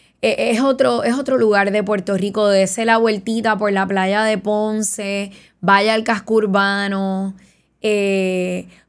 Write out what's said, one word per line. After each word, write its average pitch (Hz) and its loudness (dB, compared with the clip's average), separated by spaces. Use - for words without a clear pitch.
Eh, 220 0
es 226 2
otro, 254 2
es 233 0
otro 269 -2
lugar 202 4
de 214 0
Puerto 202 -2
Rico. 202 0
Dese 196 2
la 226 4
vueltita 220 0
por 208 0
la 196 0
playa 196 0
de 220 0
Ponce, 208 -4
vaya 196 4
al 220 -2
casco 226 -2
urbano. 196 0
Eh, 185 -2